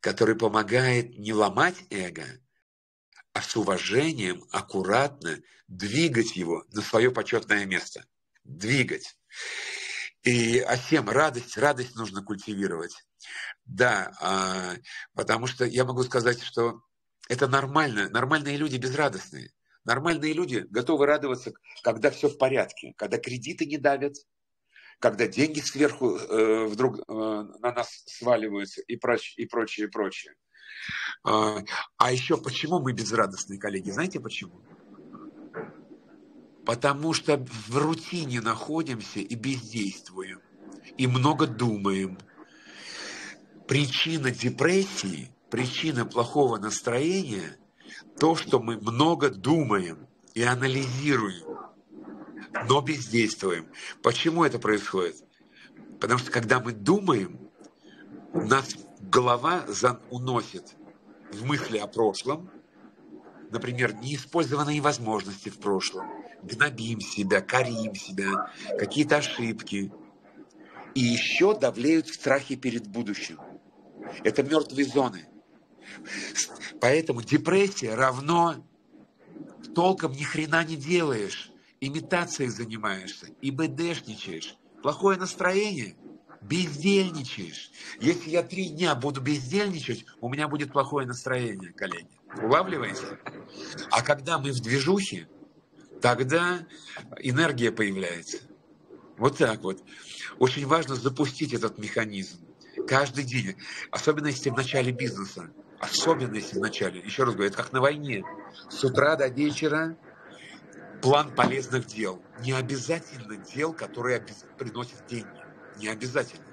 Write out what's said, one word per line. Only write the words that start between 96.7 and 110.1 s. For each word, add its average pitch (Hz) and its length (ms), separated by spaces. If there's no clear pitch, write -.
энергия 127 520
появляется. 95 680
Вот 127 200
так 110 240
вот. 95 200
Очень 131 280
важно 135 300
запустить 127 580
этот 107 240
механизм 104 640
каждый 131 380
день, 117 320
особенно 151 360
если 139 240
в 117 40
начале 131 380
бизнеса. 98 580
Особенно 127 560
если 101 220
в 95 60
начале. 92 380
Ещё 104 260
раз 113 80
говорю, 98 160
это 107 120
как - 100
на 131 100
войне. 139 420
С - 120
утра 139 320
до 143 140
вечера 151 720